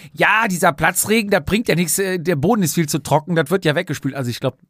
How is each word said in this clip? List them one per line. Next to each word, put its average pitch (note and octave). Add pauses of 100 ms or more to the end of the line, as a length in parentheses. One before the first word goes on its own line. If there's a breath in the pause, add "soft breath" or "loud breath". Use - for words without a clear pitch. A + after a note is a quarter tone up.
(140 loud breath)
„Ja, F#3+
dieser F3+
Platzregen, G3+
das F3+
bringt A3
ja F#3+
nichts, E3+
äh, F#3+
der E3+
Boden G3
ist D#3
viel E3
zu D#3
trocken, D3+
das D#3+
wird F#3+
ja D3+
weggespült.“ D3
Also C3
ich A#2
glaub, - (120)